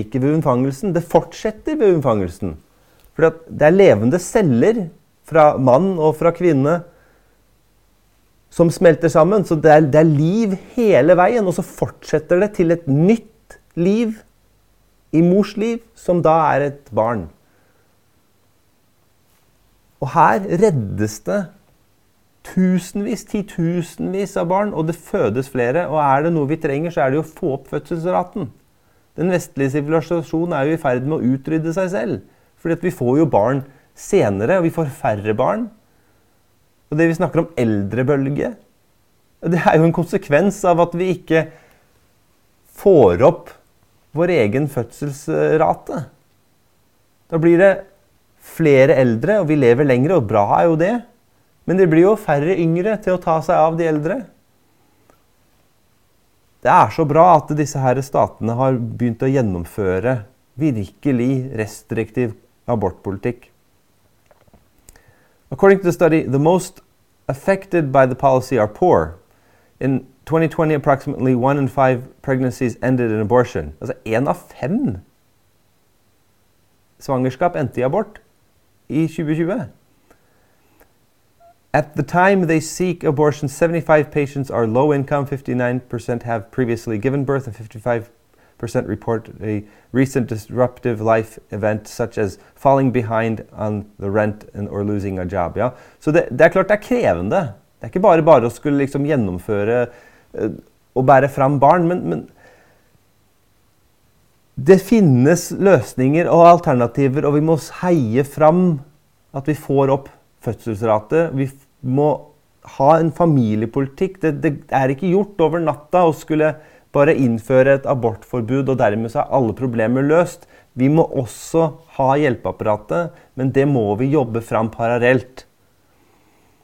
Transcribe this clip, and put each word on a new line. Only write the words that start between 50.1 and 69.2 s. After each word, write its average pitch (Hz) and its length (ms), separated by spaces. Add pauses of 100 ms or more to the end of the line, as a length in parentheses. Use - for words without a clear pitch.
og 117 100
bra 107 140 (160)
er 175 100
jo 165 80
det. 175 160 (720)
Men 175 160
det 190 80
blir 160 160
jo 202 160
færre 156 400
yngre 180 400
til 185 160
å 180 60
ta 160 180
seg 170 160
av 160 220
de 170 100
eldre. 160 300 (2500)
Det 123 140
er 135 180
så 160 160
bra 156 160 (140)
at 151 180
disse 147 240
her 131 240
statene 117 540
har 131 180
begynt 113 480
å 135 80
gjennomføre 98 880 (420)
virkelig 127 720 (240)
restriktiv 110 800 (320)
abortpolitikk. 101 800 (2000)
According 196 280
to 196 40
the 175 80
study, 160 320
the 127 140
most 170 420 (480)
affected 170 640
by 135 140
the 123 100
policy 131 420
are 107 100
poor. 90 500 (600)